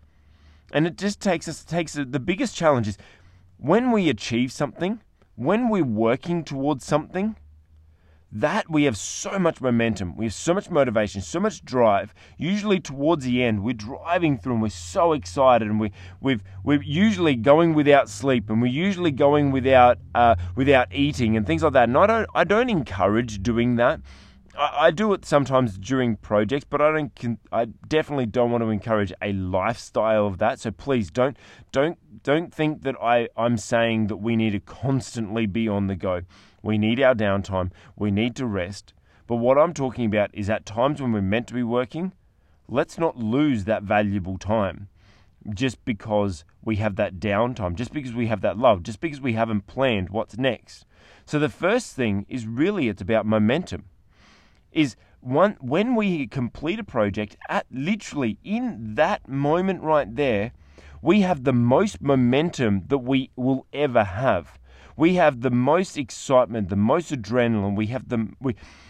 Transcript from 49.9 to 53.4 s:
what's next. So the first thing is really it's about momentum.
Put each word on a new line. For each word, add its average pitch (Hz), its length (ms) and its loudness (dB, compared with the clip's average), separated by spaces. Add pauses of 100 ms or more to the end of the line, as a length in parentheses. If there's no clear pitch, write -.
what's 104 280 -6
next. - 480 -4 (400)
So 151 140 -2
the 147 80 2
first 196 480 -4
thing 101 320 -2
is 117 180 -8
really 147 420 -2
it's 101 140 -6
about 107 240 0
momentum. 107 600 0 (840)